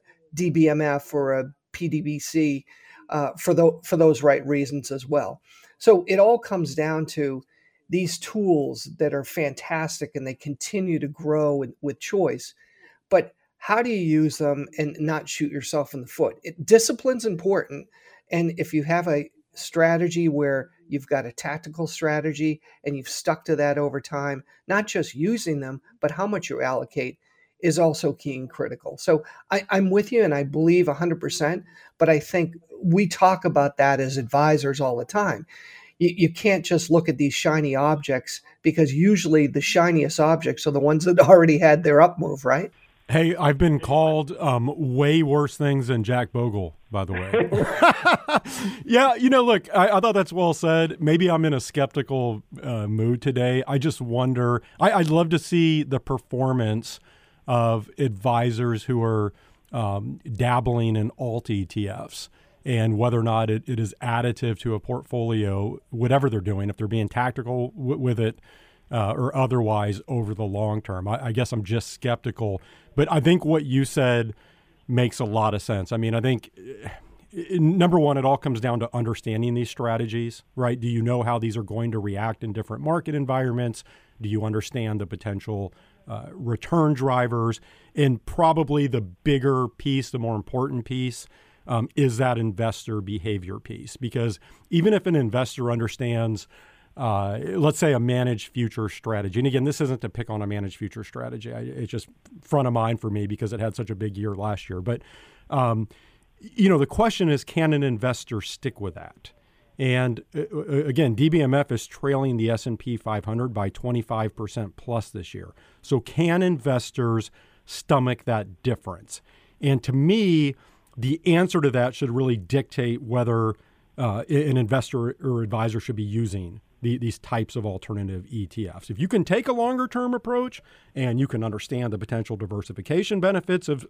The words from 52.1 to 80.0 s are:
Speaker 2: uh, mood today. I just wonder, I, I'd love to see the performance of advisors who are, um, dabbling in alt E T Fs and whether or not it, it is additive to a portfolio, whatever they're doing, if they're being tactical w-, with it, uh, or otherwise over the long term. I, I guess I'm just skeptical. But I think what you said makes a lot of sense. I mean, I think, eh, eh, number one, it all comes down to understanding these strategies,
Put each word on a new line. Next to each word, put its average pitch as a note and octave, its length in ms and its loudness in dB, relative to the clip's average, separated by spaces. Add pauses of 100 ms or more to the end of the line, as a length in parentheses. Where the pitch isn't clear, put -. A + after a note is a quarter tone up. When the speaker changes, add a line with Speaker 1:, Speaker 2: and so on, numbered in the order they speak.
Speaker 2:
uh, A2+ 260 -6
mood A2 340 0
today. B2+ 460 0
I C#3 100 0
just C#3+ 240 -2
wonder, B2 600 0 (180)
I, F#3+ 120 4
I'd F3 180 2
love E3 200 2
to E3 100 2
see D#3+ 440 2
the C3+ 160 -2
performance B2 1000 -2 (480)
of A#2 500 0
advisors A#2 840 0
who B2 200 -2
are, G#2+ 300 0 (380)
um, G#2+ 480 -6 (120)
dabbling A#2+ 640 0
in A2 220 0
alt A#2+ 320 -6
E G2+ 160 -2
T G2+ 220 -6
Fs - 420 -14 (340)
and A2+ 340 0
whether A#2 220 2
or A2+ 40 0
not A2+ 260 0
it, A2 180 -2
it B2 120 -4
is G#2+ 220 -4
additive A#2+ 580 -2
to A#2 140 -4
a G#2 60 -4
portfolio, A2+ 1000 -4 (100)
whatever B2+ 400 2
they're G#2+ 120 -2
doing, G2+ 280 -2
if G2+ 80 -8
they're A2 100 -4
being G#2+ 220 -2
tactical B2 640 -4
w-, C#3 220 -4
with B2 220 0
it, A2+ 200 -2 (520)
uh, A2 200 0
or B2+ 240 -2
otherwise A2 720 0
over A2+ 260 -2
the G#2+ 100 -6
long G#2 380 -2
term. F#2 260 -8
I, B2 180 -4
I A#2+ 60 -4
guess A#2 200 -2
I'm A2 120 -4
just A2 280 -4
skeptical. A#2 680 -4 (340)
But D3+ 160 2
I D#3+ 80 2
think E3 240 4
what D#3 220 2
you C3+ 200 2
said A#2+ 480 0 (540)
makes B2 320 0
a B2+ 60 -2
lot G#2+ 280 0
of G2+ 80 -4
sense. G2 300 -4
I A#2 60 -2
mean, A2+ 160 -2
I A#2 80 0
think, B2+ 360 -2
eh, A2 300 -18 (480)
eh, E3+ 240 -4
number E3+ 400 4
one, C#3+ 180 4
it C3 60 0
all C3+ 140 4
comes B2 240 -4
down A#2+ 180 -2
to A2+ 160 -6
understanding A#2 580 -2
these A#2+ 160 -2
strategies, A#2 760 -4 (120)